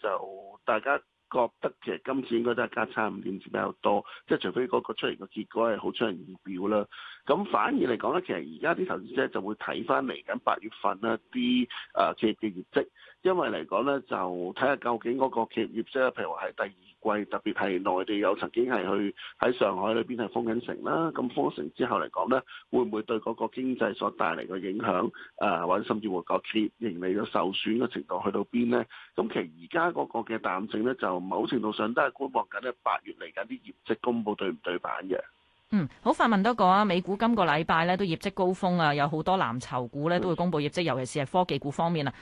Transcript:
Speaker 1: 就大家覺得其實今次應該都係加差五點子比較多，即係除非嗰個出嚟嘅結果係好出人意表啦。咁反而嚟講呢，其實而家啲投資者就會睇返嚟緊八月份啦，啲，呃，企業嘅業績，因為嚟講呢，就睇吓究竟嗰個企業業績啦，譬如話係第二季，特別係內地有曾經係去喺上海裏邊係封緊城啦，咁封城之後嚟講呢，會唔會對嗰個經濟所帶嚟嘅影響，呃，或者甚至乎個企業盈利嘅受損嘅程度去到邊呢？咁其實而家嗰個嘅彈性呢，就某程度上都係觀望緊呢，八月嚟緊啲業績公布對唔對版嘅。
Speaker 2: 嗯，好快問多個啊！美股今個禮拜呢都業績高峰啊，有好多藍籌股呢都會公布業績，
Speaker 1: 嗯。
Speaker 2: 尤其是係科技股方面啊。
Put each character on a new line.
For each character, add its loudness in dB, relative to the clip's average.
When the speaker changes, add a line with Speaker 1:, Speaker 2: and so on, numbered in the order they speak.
Speaker 1:
就 -6
大 2
家 0
覺 2
得 -2
其 -2
實 -4
今 -2
次 0
應 2
該 2
都 0
係 -6
加 0
差 -2
五 -6
點 -6
子 -14
比 -10
較 -2
多， 2
即 2
係 -2
除 -2
非 -2
嗰 2
個 -8
出 -4
嚟 -4
嘅 -14
結 -8
果 2
係 -2
好 -4
出 -2
人 -4
意 -14
表 -6
啦。 2
咁 2
反 2
而 0
嚟 2
講 0
呢， 0
其 -4
實 -6
而 -
家 0
啲 -2
投 -2
資 -10
者 2
就 -4
會 -4
睇 -6
返 2
嚟 -6
緊 -4
八 2
月 -10
份 0
啦， 2
啲， 2
呃， 4
企 0
業 2
嘅 -2
業 -10
績， 2
因 4
為 2
嚟 -4
講 0
呢， 2
就 -6
睇 -4
吓 4
究 -2
竟 0
嗰 2
個 -2
企 0
業 -2
業 -4
績 -4
啦， 4
譬 -8
如 -4
話 -6
係 -6
第 -4
二 -2
季， -4
特 -2
別 -2
係 0
內 0
地 -2
有 4
曾 -4
經 2
係 2
去 0
喺 6
上 4
海 2
裏 2
邊 -4
係 -2
封 -2
緊 0
城 -8
啦， 0
咁 0
封 0
城 -6
之 0
後 2
嚟 -2
講 -2
呢， 4
會 4
唔 2
會 -2
對 0
嗰 -4
個 -2
經 -2
濟 0
所 -2
帶 0
嚟 -6
嘅 -6
影 -4
響， 2
呃， 2
或 4
者 -2
甚 0
至 -4
乎 -2
個 0
企 0
業 -2
盈 -8
利 0
嘅 0
受 2
損 0
嘅 2
程 -6
度 -4
去 2
到 -2
邊 0
呢？ 2
咁 0
其 -2
實 -4
而 -16
家 0
嗰 -4
個 -4
嘅 -4
彈 -2
性 -2
呢， 2
就 0
某 0
程 0
度 0
上 0
都 2
係 2
觀 -6
望 0
緊 -8
呢， -4
八 0
月 -14
嚟 -12
緊 -6
啲 -12
業 -20
績 0
公 -2
布 -2
對 -2
唔 -2
對 -2
版 -6
嘅。 -2
Speaker 2:
嗯， 2
好 2
快 4
問 4
多 4
個 4
啊！ 8
美 4
股 -2
今 2
個 4
禮 4
拜 4
呢 4
都 0
業 0
績 -4
高 2
峰 0
啊， 4
有 4
好 -2
多 4
藍 0
籌 -4
股 -2
呢 4
都 2
會 2
公 0
布 0
業 0
績， -2
Speaker 1:
嗯。 0
Speaker 2:
尤 0
其 -4
是 0
係 -16
科 4
技 -2
股 -4
方 0
面 0
啊。 -4